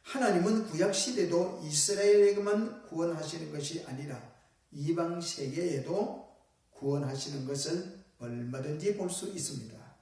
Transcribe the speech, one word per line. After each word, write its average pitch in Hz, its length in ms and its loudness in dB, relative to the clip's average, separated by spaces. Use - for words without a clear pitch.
하나님은 220 640 2
구약시대도 185 960 2
이스라엘에게만 202 1200 4
구원하시는 160 640 -4
것이 151 360 -6
아니라 131 340 -8
이방 165 500 -2
세계에도 165 1040 -2
구원하시는 139 760 -2
것을 156 540 -4
얼마든지 131 760 -4
볼 180 120 -4
수 180 180 -6
있습니다. 143 500 -8